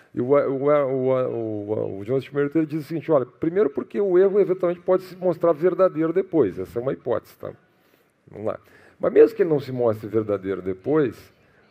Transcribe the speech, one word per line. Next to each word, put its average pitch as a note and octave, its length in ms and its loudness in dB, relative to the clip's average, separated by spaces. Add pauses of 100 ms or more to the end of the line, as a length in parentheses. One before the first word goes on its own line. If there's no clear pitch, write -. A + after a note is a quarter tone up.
(140)
E - 60 -6
o, B2 120 2
o, - 20 6
o, C3+ 760 0
o, A2 880 -2
o, G2 40 -10
o G2+ 40 -10
John B2+ 160 -2
Stuart C3 140 -16
Mill, C#3+ 280 0
ele D#3 40 -2
diz D#3 180 -6
o - 20 -20
seguinte: D#3+ 240 -6
olha, C#3 140 4
primeiro F3+ 460 -2
porque - 280 -6
o F#3+ 200 2
erro F#3+ 200 4
eventualmente F3+ 460 0
pode F#3 200 2
se F3+ 120 -18
mostrar E3+ 360 0
verdadeiro E3 600 2
depois. D#3 460 0
Essa F#2 200 -8
é A#2+ 40 -6
uma C3+ 100 -4
hipótese, - 460 -6
tá? - 160 -14 (760)
Vamos G#2 160 -10
lá. - 140 -6 (400)
Mas - 140 -2
mesmo - 200 8
que - 80 -2
ele F3+ 60 0
não D3 120 0
se C3 120 -10
mostre A#2 340 -2
verdadeiro G2 540 -2
depois, A#2 720 -4 (380)